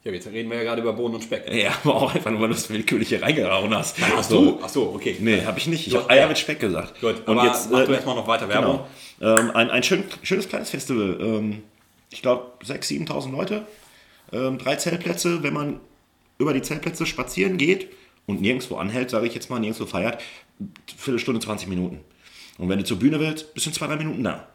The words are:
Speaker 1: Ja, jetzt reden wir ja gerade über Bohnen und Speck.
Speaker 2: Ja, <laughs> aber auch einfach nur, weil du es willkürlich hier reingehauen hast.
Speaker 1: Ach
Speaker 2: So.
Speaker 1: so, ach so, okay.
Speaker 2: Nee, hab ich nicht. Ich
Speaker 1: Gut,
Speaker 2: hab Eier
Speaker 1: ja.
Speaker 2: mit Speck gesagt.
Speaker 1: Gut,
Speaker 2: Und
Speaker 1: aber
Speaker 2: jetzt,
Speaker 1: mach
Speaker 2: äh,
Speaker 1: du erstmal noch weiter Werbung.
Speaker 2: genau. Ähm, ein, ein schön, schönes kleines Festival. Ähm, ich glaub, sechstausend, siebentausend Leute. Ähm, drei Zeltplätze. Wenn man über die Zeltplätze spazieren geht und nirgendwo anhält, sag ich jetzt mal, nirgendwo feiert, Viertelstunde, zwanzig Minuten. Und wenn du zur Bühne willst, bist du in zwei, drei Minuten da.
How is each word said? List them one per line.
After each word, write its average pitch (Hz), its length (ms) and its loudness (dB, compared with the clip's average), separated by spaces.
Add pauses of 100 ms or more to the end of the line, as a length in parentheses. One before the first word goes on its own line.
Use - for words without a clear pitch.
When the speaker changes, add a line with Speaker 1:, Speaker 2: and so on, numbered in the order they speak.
Speaker 1:
Ja, 110 80 -6
jetzt 92 160 -8
reden 113 240 -6
wir 117 60 -4
ja 113 60 -2
gerade 117 200 -2
über 113 100 0
Bohnen 117 220 -2
und 113 80 -8
Speck. - 280 -6
Speaker 2:
Ja, 104 280 2
<laughs> - 40 -12
aber 147 120 6
auch 139 200 2
einfach - 160 0
nur, 110 100 2
weil 110 80 4
du 117 40 2
es - 160 -4
willkürlich 110 400 0
hier 101 140 2
reingehauen 98 520 2
hast. - 220 -2 (180)
Speaker 1:
Ach 110 80 2
Speaker 2:
So. 110 220 8
Speaker 1:
so, - 180 4
ach - 60 -8
so, 120 240 0
okay. - 260 -4
Speaker 2:
Nee, 104 260 4
hab 110 120 -2
ich - 100 -4
nicht. 165 200 -2
Ich 120 60 0
Speaker 1:
Gut, 120 100 2
Speaker 2:
hab - 80 2
Eier - 100 10
Speaker 1:
ja. 156 60 6
Speaker 2:
mit 156 100 0
Speck 151 220 -4
gesagt. 90 420 -2
Speaker 1:
Gut, 113 260 -2
Speaker 2:
Und 110 120 4
Speaker 1:
aber 120 80 6
Speaker 2:
jetzt, 113 240 2
Speaker 1:
mach 127 100 6
Speaker 2:
äh, 131 40 6
Speaker 1:
du 135 80 0
erstmal 127 220 -2
noch 107 120 -4
weiter 113 200 0
Werbung. 117 340 2 (380)
Speaker 2:
genau. 113 200 6
Ähm, 117 160 0
ein, 120 160 4
ein 123 120 0
schön, - 200 2 (180)
schönes - 260 -2
kleines - 220 -6
Festival. 113 500 -2
Ähm, 107 440 -2 (480)
ich - 100 -16
glaub, 127 420 0
sechstausend, 139 220 -8
siebentausend 147 500 -4
Leute. 202 300 -4 (680)
Ähm, 131 280 -2
drei 135 160 -2
Zeltplätze. 175 680 -2
Wenn 143 120 -2
man 147 260 -4 (580)
über 147 160 2
die 131 80 0
Zeltplätze 160 460 -4
spazieren 185 500 0
geht 180 320 2 (380)
und 101 140 -2
nirgendwo 127 340 0
anhält, 117 340 -4
sag 110 140 0
ich 120 100 -2
jetzt - 160 -10
mal, 123 100 -4
nirgendwo 110 280 -4
feiert, 104 340 -4 (760)
Viertelstunde, 120 440 -2
zwanzig 104 260 -8
Minuten. 90 320 -4 (580)
Und 90 120 -4
wenn 98 80 2
du 95 80 0
zur 104 140 -2
Bühne 147 200 4
willst, 156 340 -4
bist - 120 -4
du 160 60 -4
in - 20 -8
zwei, 151 140 -4
drei 151 100 -2
Minuten 156 260 -4
da. 85 320 -4